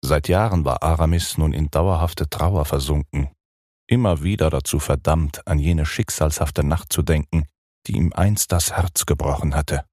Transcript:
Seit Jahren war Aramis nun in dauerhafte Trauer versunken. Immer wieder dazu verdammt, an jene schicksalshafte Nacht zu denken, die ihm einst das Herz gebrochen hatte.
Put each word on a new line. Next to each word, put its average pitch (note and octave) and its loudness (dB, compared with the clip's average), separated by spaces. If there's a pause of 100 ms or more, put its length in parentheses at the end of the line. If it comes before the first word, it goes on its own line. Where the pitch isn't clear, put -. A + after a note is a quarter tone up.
Seit D2 0
Jahren F#2 2
war C2 0
Aramis E2 0
nun D#2 2
in D2 -2
dauerhafte E2+ 0
Trauer E2 0
versunken. C#2+ -2 (580)
Immer G2+ 2
wieder F#2 2
dazu C#2 -2
verdammt, D2+ -2
an D2+ 0
jene D#2 2
schicksalshafte D2+ -2
Nacht D2 -2
zu - -2
denken, D#2 0 (400)
die - -6
ihm E2+ 2
einst G2+ 0
das F2 0
Herz - -2
gebrochen C#2+ 0
hatte. D2 -2